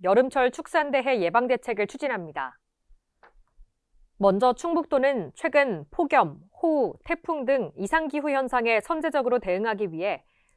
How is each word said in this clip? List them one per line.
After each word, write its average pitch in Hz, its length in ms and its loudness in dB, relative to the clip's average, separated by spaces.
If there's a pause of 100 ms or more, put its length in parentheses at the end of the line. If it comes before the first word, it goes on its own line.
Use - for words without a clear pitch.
여름철 247 480 4
축산 302 400 -2
대해 254 320 0
예방 226 240 2
대책을 226 400 -2
추진합니다. 165 720 -8 (1600)
먼저 202 340 4
충북도는 277 840 0
최근 262 560 0
폭염, 226 480 2 (220)
호우, 294 360 0 (100)
태풍 320 400 -4
등 247 300 0
이상 311 320 -2
기후 294 220 -2
현상에 240 520 0
선제적으로 285 560 -2
대응하기 202 540 -2
위해 170 300 -4 (340)